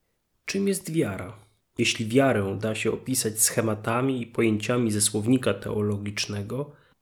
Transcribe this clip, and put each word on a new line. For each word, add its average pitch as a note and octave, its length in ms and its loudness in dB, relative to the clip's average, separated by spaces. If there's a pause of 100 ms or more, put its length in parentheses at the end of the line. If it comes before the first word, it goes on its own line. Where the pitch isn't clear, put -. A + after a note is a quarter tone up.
(500)
Czym G3 180 0
jest F#3 240 -2
wiara? G2 440 -2 (420)
Jeśli A2+ 300 0
wiarę A2 520 4
da A2 140 -2
się G#2+ 180 0
opisać A2 480 -2
schematami A#2 800 0
i A2+ 40 -8
pojęciami A#2 640 2
ze G#2+ 100 0
słownika A2 540 2
teologicznego, G#2 1160 -4 (300)